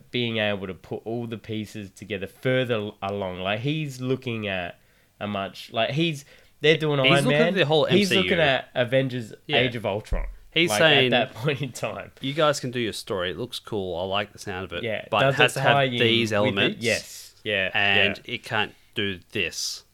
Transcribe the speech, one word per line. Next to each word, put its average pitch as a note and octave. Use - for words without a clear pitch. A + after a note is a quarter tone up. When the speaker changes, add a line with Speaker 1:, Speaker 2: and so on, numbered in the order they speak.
Speaker 1:
being A#2+
able G#2
to F#2
put -
all A#2
the A2+
pieces G#2+
together F#2+
further B2+
l-, G#2
along. G2
Like, G2+
he's C#3+
looking B2+
at F#2
a G#2
much, G2
like, A2+
he's, D#3
they're D#3
doing D3
Speaker 2:
He's C3+
Speaker 1:
Iron C#3
Speaker 2:
looking D3
at D#3+
Speaker 1:
Man. F3+
Speaker 2:
the F3
whole D3+
Speaker 1:
He's G3+
Speaker 2:
M -
C -
U. F#3+
Speaker 1:
looking F3+
at C3+
Avengers B2
Speaker 2:
Yeah. D3
Speaker 1:
Age B2+
of A2+
Ultron. G#2
Speaker 2:
He's E3+
Speaker 1:
Like, G#2
Speaker 2:
saying, C#3
Speaker 1:
at A#2+
that -
<laughs> A2
point C#3
in C3
time. F#2+
Speaker 2:
"You C3+
guys D3
can C3
do B2
your G#2+
story. F#2
It D#2+
looks B2
cool. F#2
I F2+
like G2
the -
sound F#2+
of F2
it. E2+
Speaker 1:
Yeah, G#2+
Speaker 2:
But G#2+
it C3
Speaker 1:
does C#3
Speaker 2:
has B2+
Speaker 1:
it -
Speaker 2:
to C3+
have B2+
Speaker 1:
tie C#3
in B2
Speaker 2:
these A#2
Speaker 1:
with -
it? G#2+
Speaker 2:
elements. G#2
Speaker 1:
Yes. -
Yeah. G2
Speaker 2:
And G2
Speaker 1:
Yeah. A#2+
Speaker 2:
it A2
can't G#2+
do G2
this." -